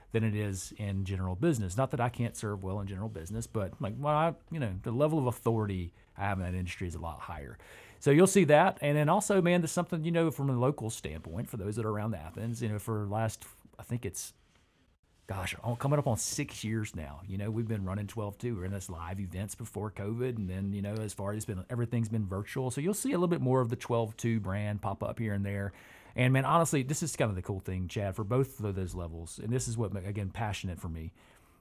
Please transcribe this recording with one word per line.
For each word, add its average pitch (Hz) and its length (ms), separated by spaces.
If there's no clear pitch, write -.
than 110 120
it 107 100
is 101 420
in 98 280
general 92 320
business. 107 400
Not 131 160
that 139 80
I 120 80
can't 120 280
serve 101 280
well 95 160
in 98 80
general 101 200
business, 107 380
but, - 340
like, 107 160
well, 147 200
I, 160 180
you 165 80
know, 110 240
the 117 80
level 151 300
of 131 60
authority 107 680
I 98 60
have 98 160
in 92 60
that 90 100
industry 90 340
is 82 80
a 82 40
lot 80 200
higher. 73 380
So 143 100
you'll 160 160
see 190 180
that. 156 360
And 147 160
then 151 120
also, 196 320
man, 175 200
there's 160 100
something, 175 340
you 170 60
know, 165 220
from 139 180
a 127 80
local 123 320
standpoint, 80 580
for - 100
those 104 180
that 113 80
are 110 60
around 107 240
Athens, 104 460
you 120 80
know, 104 120
for 107 240
the 101 80
last, 110 320
I - 60
think 120 200
it's, - 280
gosh, 95 340
oh, 117 140
coming 139 200
up 143 120
on 113 80
six - 480
years 107 320
now. 73 280
You 95 140
know, 104 140
we've 113 160
been 107 160
running 98 240
twelve 104 280
two. 120 200
We're 90 80
in 95 80
this 98 180
live 87 300
events 95 340
before 104 380
covid. 117 460
And 95 120
then, 98 220
you 101 100
know, 101 120
as 110 180
far 101 180
as 104 60
it's 107 80
been, 92 260
everything's 117 380
been 110 180
virtual. 107 460
So 143 80
you'll 185 140
see 262 160
a 294 40
little 175 140
bit 170 120
more 131 200
of 123 80
the 120 80
twelve 117 400
two 113 240
brand 104 420
pop 101 220
up 110 160
here 110 120
and 98 140
there. 101 260
And, 127 160
man, 131 120
honestly, 156 380
this 139 220
is 151 100
kind 120 160
of 95 60
the 90 60
cool 95 180
thing, 92 260
Chad, 98 300
for 113 80
both 127 340
of 104 160
those 90 220
levels. 85 440
And 110 120
this 123 160
is 113 100
what, 101 180
again, 98 340
passionate 95 500
for 92 80
me 82 240